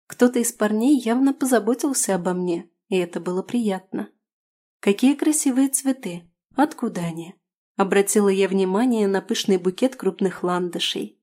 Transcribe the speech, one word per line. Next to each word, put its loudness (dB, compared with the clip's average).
Кто-то 2
из -2
парней 2
явно 2
позаботился 0
обо -2
мне, -4
и 0
это -2
было -4
приятно. -4
«Какие 4
красивые 2
цветы! -4
Откуда -2
они?» -8
Обратила 2
я 2
внимание 2
на 0
пышный 0
букет -2
крупных -4
ландышей. -4